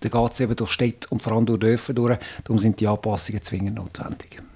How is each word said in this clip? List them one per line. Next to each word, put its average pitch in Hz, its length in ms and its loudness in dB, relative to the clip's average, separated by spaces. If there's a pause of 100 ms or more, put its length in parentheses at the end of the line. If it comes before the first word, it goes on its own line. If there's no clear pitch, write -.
dann 110 100 -2
geht's 120 280 2
eben 117 160 0
durch 110 160 -2
Städte - 380 0
und 110 140 -2
vor 110 100 -2
allem 113 120 4
durch 113 140 2
Dörfer 117 340 2
durch. 120 240 2 (260)
Darum 110 140 2
sind 104 220 4
die 104 80 2
Anpassungen 104 560 -2
zwingend 98 320 -4
notwendig. - 640 -12 (140)